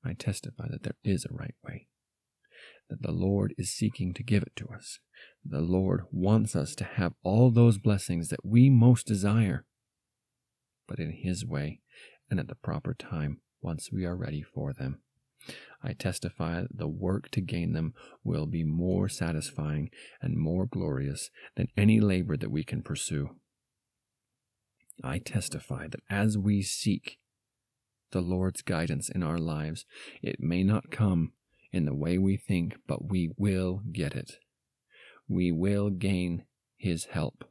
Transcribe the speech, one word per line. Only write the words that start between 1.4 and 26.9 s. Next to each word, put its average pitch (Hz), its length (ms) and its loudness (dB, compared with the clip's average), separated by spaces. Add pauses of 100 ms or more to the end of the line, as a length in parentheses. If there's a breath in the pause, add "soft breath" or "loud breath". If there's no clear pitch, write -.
way, - 260 -14 (1000 loud breath)
that - 140 -10
the - 100 -4
Lord 98 440 2
is 90 140 -4
seeking 98 440 -2
to - 80 -10
give 107 200 2
it - 140 -10
to - 120 -12
us. - 300 -14 (460 loud breath)
The - 160 -4
Lord 92 500 2
wants 107 460 2
us 73 200 -2
to - 80 -6
have - 380 -2
all 110 280 6
those 117 280 8
blessings 98 500 0
that - 160 -6
we 120 260 10
most 120 360 8
desire, 101 600 2 (1200)
but - 120 -10
in 80 140 -4
his 90 320 -4
way 73 360 -6 (480 loud breath)
and 92 120 0
at 60 80 -8
the - 60 -12
proper - 400 -4
time, 73 460 -6 (200)
once - 320 -6
we 92 120 -2
are 87 120 -4
ready 76 260 -6
for 71 300 -6
them. 67 280 -6 (840 loud breath)
I - 100 -8
testify 87 680 -4
that - 160 -8
the 80 100 -4
work 92 440 -2
to 101 100 -2
gain 85 320 -2
them 80 180 -2 (300 loud breath)
will 78 240 -2
be 82 180 -2
more 92 460 0
satisfying 76 800 -4 (320 loud breath)
and 80 160 -2
more 82 260 0
glorious 69 680 -4 (260 loud breath)
than - 200 -2
any 107 240 6
labor 92 380 2
that 52 120 -6
we 73 140 -2
can - 180 -6
pursue. - 560 -6 (1600)
I 87 160 -4
testify - 680 -6
that - 200 -12
as 104 300 2
we 101 240 4
seek - 560 -2 (920)